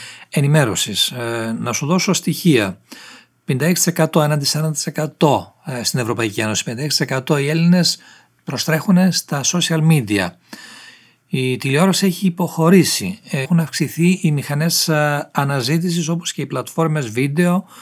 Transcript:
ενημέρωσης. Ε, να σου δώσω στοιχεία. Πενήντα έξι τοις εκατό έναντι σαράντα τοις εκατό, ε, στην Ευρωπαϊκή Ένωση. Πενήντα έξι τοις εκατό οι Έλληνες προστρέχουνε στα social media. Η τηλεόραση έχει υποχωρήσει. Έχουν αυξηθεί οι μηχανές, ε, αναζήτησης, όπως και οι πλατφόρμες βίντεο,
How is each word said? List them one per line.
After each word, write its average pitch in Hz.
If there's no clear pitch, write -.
ενημέρωσης. 139
Ε, 117
να 117
σου 143
δώσω 180
στοιχεία. 127
Πενήντα 139
έξι 175
τοις 170
εκατό 160
έναντι 147
σαράντα 156
τοις -
εκατό, 147
ε, 123
στην -
Ευρωπαϊκή 113
Ένωση. 107
Πενήντα 120
έξι 147
τοις 147
εκατό 135
οι 139
Έλληνες 170
προστρέχουνε 170
στα 143
social 165
media. 104
Η 127
τηλεόραση 170
έχει 190
υποχωρήσει. 170
Έχουν 151
αυξηθεί 165
οι 156
μηχανές, 147
ε, 147
αναζήτησης, 147
όπως 170
και 160
οι 139
πλατφόρμες 147
βίντεο, 151